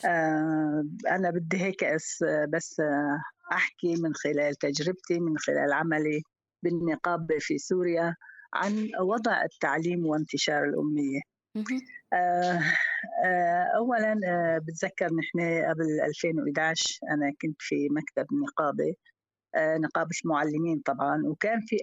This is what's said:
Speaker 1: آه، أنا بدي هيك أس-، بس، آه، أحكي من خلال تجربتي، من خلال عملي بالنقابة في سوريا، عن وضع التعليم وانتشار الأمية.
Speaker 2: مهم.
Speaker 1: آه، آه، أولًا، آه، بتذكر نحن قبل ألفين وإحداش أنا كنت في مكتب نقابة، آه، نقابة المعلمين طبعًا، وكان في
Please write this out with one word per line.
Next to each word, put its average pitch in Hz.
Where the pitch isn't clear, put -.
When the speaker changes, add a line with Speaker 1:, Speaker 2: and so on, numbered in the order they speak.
Speaker 1:
آه، 156
أنا 185
بدي 170
هيك 190
أس-، 156
بس، 160
آه، 147
أحكي 175
من 160
خلال 147
تجربتي، 156
من 160
خلال 143
عملي 151
بالنقابة 165
في 147
سوريا، 170
عن 214
وضع 214
التعليم 165
وانتشار 151
الأمية. 143
Speaker 2:
مهم. 226
Speaker 1:
آه، 180
آه، 180
أولًا، 220
آه، 170
بتذكر 165
نحن 165
قبل 156
ألفين 165
وإحداش 156
أنا 147
كنت 156
في 143
مكتب 147
نقابة، 147
آه، 160
نقابة 160
المعلمين 156
طبعًا، 143
وكان 208
في 220